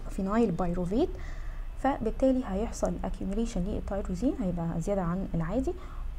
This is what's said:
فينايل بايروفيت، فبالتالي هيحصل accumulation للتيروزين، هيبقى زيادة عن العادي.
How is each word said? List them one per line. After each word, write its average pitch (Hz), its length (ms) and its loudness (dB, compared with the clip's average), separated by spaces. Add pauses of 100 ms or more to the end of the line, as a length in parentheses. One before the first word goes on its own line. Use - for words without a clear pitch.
(100)
فينايل 202 400 2
بايروفيت، 175 580 2 (680)
فبالتالي 254 680 4
هيحصل 196 460 0 (120)
accumulation 202 540 0
للتيروزين، 196 800 0
هيبقى 170 400 0
زيادة 196 220 0
عن 180 320 0
العادي. 175 380 0 (460)